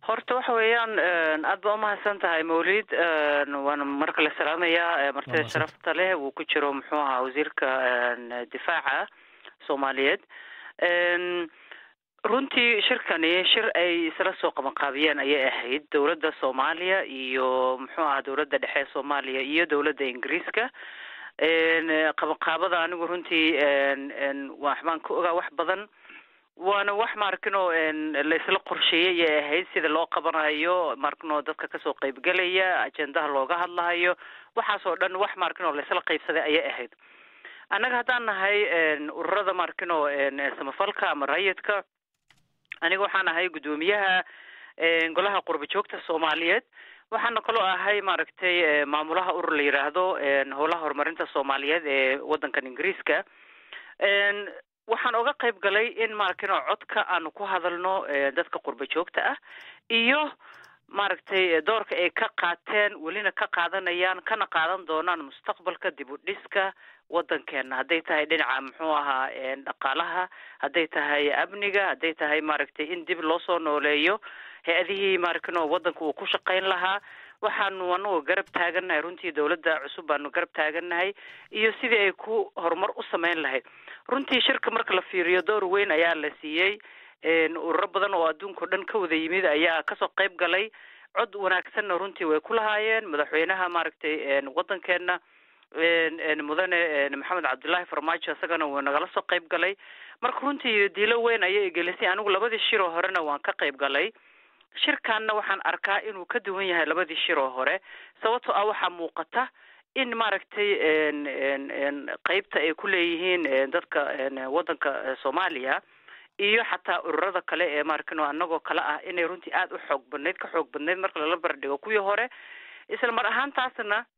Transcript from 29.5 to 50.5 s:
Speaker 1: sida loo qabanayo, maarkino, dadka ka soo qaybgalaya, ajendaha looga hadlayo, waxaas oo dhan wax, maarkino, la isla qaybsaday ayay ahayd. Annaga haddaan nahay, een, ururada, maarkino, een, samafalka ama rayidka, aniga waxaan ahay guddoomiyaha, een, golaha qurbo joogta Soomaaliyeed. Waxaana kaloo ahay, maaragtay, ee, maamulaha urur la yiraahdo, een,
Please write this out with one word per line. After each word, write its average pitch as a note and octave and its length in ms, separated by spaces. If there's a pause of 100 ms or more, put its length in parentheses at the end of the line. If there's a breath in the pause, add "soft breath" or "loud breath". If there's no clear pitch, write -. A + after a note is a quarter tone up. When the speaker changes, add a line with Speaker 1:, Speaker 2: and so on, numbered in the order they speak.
Speaker 1:
sida D#3+ 160
loo D#3+ 180
qabanayo, D#3+ 880
maarkino, D3 480
dadka D#3 240
ka D#3+ 160
soo D3 160
qaybgalaya, F3+ 720 (160)
ajendaha D3+ 420
looga C#3 320
hadlayo, F3 560 (400 loud breath)
waxaas G#3 320
oo E3+ 80
dhan F#3 240
wax, G3+ 160
maarkino, F3 400
la C#3+ 80
isla F3+ 240
qaybsaday D#3+ 400
ayay D3+ 240
ahayd. - 240 (760 loud breath)
Annaga B3 300
haddaan A#3+ 260
nahay, G3+ 360 (100)
een, D#3 400
ururada, F#3 420
maarkino, E3+ 540
een, C#3 320 (180)
samafalka G3 540
ama D3 140
rayidka, F#3+ 580 (960)
aniga F3+ 220
waxaan F#3+ 240
ahay E3+ 220
guddoomiyaha, F3 760 (540 loud breath)
een, E3 360
golaha F#3+ 300
qurbo D3+ 240
joogta G3+ 400
Soomaaliyeed. E3 560 (480 loud breath)
Waxaana A3 300
kaloo A3 260
ahay, F#3+ 340
maaragtay, F3+ 600
ee, D3 220
maamulaha D#3+ 500
urur E3 220
la C#3+ 60
yiraahdo, D3 540
een, C#3 380